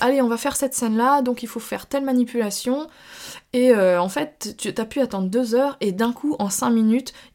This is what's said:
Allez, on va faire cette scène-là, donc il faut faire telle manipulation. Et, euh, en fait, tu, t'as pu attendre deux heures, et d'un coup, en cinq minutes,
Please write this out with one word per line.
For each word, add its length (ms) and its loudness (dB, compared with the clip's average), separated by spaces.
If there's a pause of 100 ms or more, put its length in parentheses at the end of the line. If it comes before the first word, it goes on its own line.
Allez, 200 2
on 60 2
va 100 -2
faire 180 -4
cette 200 -2
scène-là, 460 2
donc 200 -2
il 60 -10
faut 120 -12
faire 280 -10
telle 160 -2
manipulation. 840 -2 (640)
Et, 180 6
euh, 300 4
en 80 0
fait, 480 -6
tu, 160 -6
t'as 120 -4
pu 140 -4
attendre 300 -2
deux 260 0
heures, 240 2
et 140 0
d'un 180 0
coup, 280 -4
en 100 -2
cinq 220 -2
minutes, 420 2 (220)